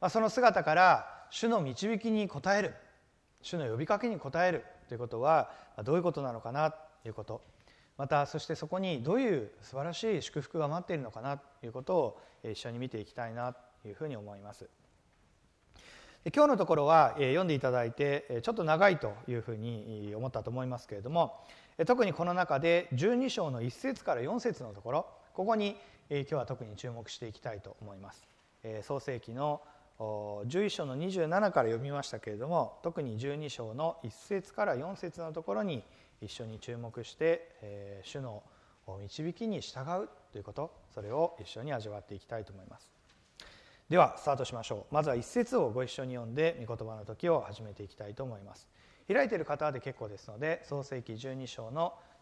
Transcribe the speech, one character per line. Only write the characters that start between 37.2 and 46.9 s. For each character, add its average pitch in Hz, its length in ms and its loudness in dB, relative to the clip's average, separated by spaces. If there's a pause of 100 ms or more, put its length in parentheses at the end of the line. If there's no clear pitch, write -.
え 101 420 -12
ー、 - 40 -18
主 143 120 -10
の 113 220 -10 (580)
導 151 340 -6
き 233 120 -6
に 196 140 -4
従 - 220 -10 (200)
う 220 60 -10 (240)
と - 60 -12
い - 20 -10
う 98 40 -10
こ 107 80 -14
と、 147 220 -6 (180)
そ - 80 -12
れ 104 120 -8
を 160 280 2
一 - 80 -14
緒 - 140 -10
に 147 100 -6
味 110 160 -4
わ 104 120 -10
っ - 20 -14
て - 140 -12
い - 20 -8
き - 80 -20
た 113 140 -6
い 101 40 -8
と 101 80 -18
思 98 80 -18
い 95 60 -20
ま - 140 -20
す。 - 100 -20 (1000)
で 151 80 4
は 156 220 8
ス - 80 -8
タ 143 80 4
ー - 20 -2
ト 131 80 -2
し 123 100 -8
ま 117 80 -8
し - 80 -6
ょ 104 200 -6
う。 - 40 -2
ま 151 80 4
ず 147 60 0
は 127 80 2
一 117 80 -2
節 240 320 0
を 156 140 4
ご 123 120 -2
一 123 80 -4
緒 139 140 -8
に 127 100 -6
読 117 160 -8
ん 117 40 -8
で、 156 320 2
御 113 100 -4
言 110 100 -8
葉 110 80 -10